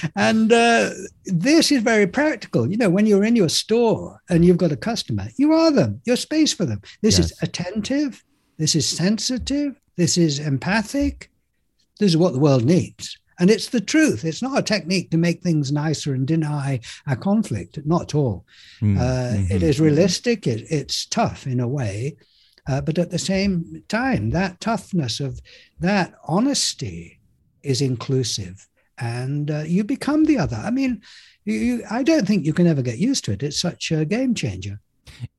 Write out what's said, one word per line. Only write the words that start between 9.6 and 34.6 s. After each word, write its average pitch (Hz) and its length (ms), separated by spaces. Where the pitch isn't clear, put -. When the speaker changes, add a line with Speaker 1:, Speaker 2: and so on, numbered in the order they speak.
Speaker 1:
This 170 200
is 156 220
empathic. 196 880
This 202 120
is 160 60
what 170 180
the 127 60
world 135 240
needs. 131 540
And 180 120
it's 220 180
the 240 140
truth. 269 420
It's 160 160
not 269 180
a 185 40
technique 185 480
to 160 80
make 170 240
things 151 280
nicer 147 440
and 131 120
deny 147 540
a 139 100
conflict. 190 680
Not 165 180
at - 120
all. 120 320
Speaker 2:
Mm, 104 180
Speaker 1:
Uh, 127 380
it 98 240
Speaker 2:
mm-hmm. 170 80
Speaker 1:
is 131 100
realistic. 175 680
It, 113 240
it's - 340
tough - 420
in 127 140
a 120 80
way. 127 480
Uh, 139 140
but 147 180
at 175 120
the 170 80
same 185 720
time, 214 420
that 185 300
toughness 175 600
of 131 200
that 180 340
honesty 135 960
is 135 200
inclusive, 120 840
and, 131 520
uh, 151 160
you 180 180
become 294 400
the 294 140
other. 120 180
I 110 140
mean, 254 320
you, 214 100
you, 226 360
I 240 140
don't 302 220
think 196 200
you 156 80
can 175 140
ever 147 120
get 120 180
used 247 260
to 110 80
it. 98 100
It's 147 180
such - 320
a 156 120
game 233 300
changer. 98 440